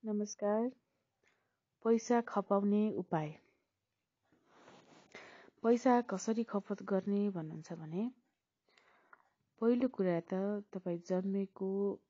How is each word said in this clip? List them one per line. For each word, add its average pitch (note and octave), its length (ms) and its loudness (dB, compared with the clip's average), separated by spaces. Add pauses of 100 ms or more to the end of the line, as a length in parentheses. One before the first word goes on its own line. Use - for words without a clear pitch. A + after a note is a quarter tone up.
नमस्कार। G#3 640 -2 (1120)
पैसा A#3 380 4
खपाउने G3+ 680 2
उपाय। D#3 480 -4 (2250)
पैसा A#3+ 380 6
कसरी A3+ 420 -2
खपत G3+ 400 -4
गर्ने G3+ 460 0
भन्नुहुन्छ D#3+ 440 -8
भने, E3 380 -6 (1500)
पहिलो A#3+ 260 4
कुरा F#3 320 0
त G3 440 -4 (100)
तपाईँ F3+ 260 -4
जन्मेको G3 1000 -2 (100)